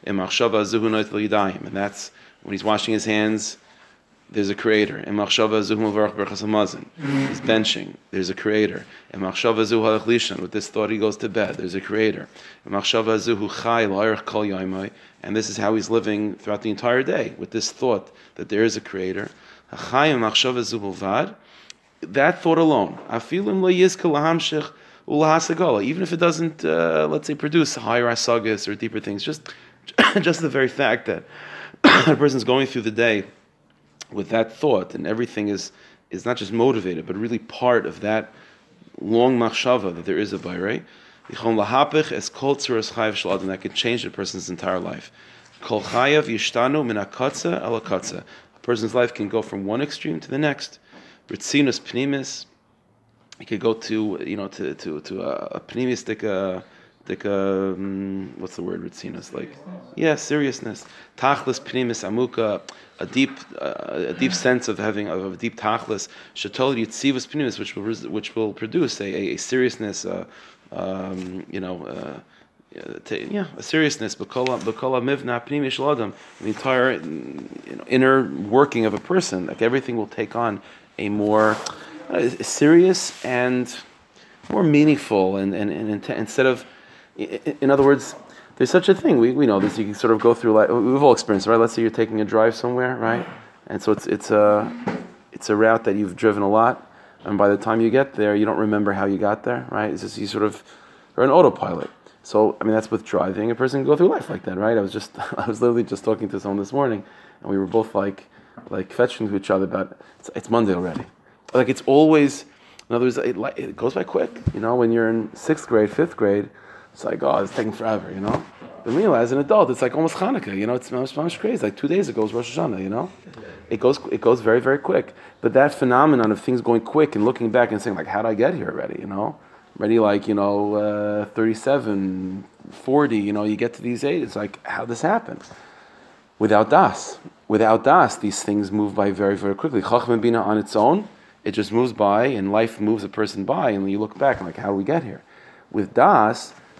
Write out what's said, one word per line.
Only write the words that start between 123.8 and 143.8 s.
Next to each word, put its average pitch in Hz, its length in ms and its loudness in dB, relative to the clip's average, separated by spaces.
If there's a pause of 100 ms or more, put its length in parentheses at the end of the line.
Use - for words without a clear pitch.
goes, 131 180 4 (120)
it 110 100 -2
goes 120 200 4
very, 113 200 4
very 131 180 2
quick. - 360 -2 (260)
But 117 140 0
that 143 180 6
phenomenon 127 600 4
of - 80 -2
things 127 200 0
going 117 220 2
quick 117 320 2
and 104 100 2
looking 120 260 0
back 120 220 4
and 104 80 -2
saying, 101 160 -4
like, 80 100 -6
"How'd 107 200 -2
I 110 80 0
get 127 200 2
here 117 140 -6
already?" - 320 -6
You - 60 -10
know? 101 300 -6 (420)
Already, 110 200 4
like, 101 300 4
you 107 60 0
know, 101 400 0
uh, 104 520 -2
thirty-seven, 101 1160 -2 (260)
forty, 131 480 2
you 104 140 -2
know, 104 120 -2
you 107 120 0
get 117 180 -2
to - 80 -16
these 120 220 -4
ages, 139 260 -2
it's - 60 -10
like, 104 300 -8
"How'd - 220 -6
this 117 140 -6
happen?" 208 360 -2 (1000)
Without 107 300 4
das. 151 500 2 (300)
Without 110 360 4
das, 143 320 6
these - 260 -4
things 101 280 -2
move 104 240 -2
by 101 160 2
very, 98 260 0
very 98 180 -2
quickly. 131 260 -2
Chachma 117 400 2
Bina 117 220 2
on 107 160 2
its 104 180 -4
own, 156 320 4 (360)
it 104 80 -2
just 104 200 -4
moves 120 200 0
by, 104 340 2
and 101 260 -2
life 113 280 0
moves 107 240 0
a 98 40 -8
person 101 360 -4
by, 143 260 0
and 98 120 -2